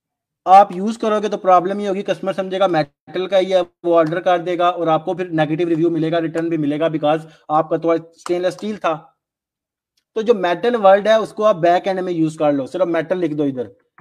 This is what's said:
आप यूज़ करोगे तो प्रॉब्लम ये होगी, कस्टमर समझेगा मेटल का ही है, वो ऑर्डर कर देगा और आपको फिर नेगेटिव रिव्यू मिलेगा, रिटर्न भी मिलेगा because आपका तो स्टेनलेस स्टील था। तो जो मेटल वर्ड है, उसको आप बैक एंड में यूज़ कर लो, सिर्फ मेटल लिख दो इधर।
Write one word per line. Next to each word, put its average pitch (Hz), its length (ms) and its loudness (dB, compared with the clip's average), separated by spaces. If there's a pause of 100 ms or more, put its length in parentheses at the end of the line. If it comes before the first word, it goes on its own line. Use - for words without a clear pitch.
(460)
आप 196 260 8
यूज़ 202 260 -6
करोगे 214 300 -2
तो 202 80 -4
प्रॉब्लम 185 440 2
ये 208 80 -6
होगी, 190 140 -4
कस्टमर 190 300 -6
समझेगा 190 360 -2
मेटल 175 580 -4
का 190 100 -2
ही 185 160 0
है, 185 100 2
वो 170 320 -2
ऑर्डर 165 260 2
कर 180 180 2
देगा 175 320 0
और 175 180 -4
आपको 160 260 -2
फिर 180 160 -8
नेगेटिव 156 380 -2
रिव्यू 170 220 0
मिलेगा, 160 280 -2
रिटर्न 165 300 -4
भी 165 80 -4
मिलेगा 151 340 -2
because 156 300 -2 (300)
आपका 160 260 0
तो 165 220 0
स्टेनलेस 175 560 -6
स्टील 208 220 -8
था। 160 420 -8 (1000)
तो 226 60 -4
जो 233 120 2
मेटल 185 420 -2
वर्ड 196 320 6
है, 220 120 4
उसको 208 220 -6
आप 214 140 4
बैक 175 300 2
एंड 190 140 -2
में 180 120 -4
यूज़ 160 260 -2
कर 147 140 2
लो, 135 140 -2
सिर्फ 180 200 -2
मेटल 165 320 -2
लिख 165 140 -2
दो 151 120 -2
इधर। 127 260 -4 (300)